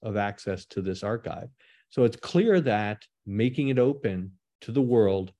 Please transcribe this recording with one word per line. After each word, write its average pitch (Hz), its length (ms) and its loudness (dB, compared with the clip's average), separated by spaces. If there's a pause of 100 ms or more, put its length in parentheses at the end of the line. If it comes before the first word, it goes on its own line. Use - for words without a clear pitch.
of 107 140 -6
access 101 500 -6
to - 160 -8
this 92 200 -6
archive. 113 460 -8 (420)
So 127 140 2
it's 113 120 2
clear 190 460 2
that 107 400 -2 (240)
making 127 420 0
it 131 100 0
open 101 540 -2 (300)
to 113 100 -10
the 135 100 2
world 101 580 2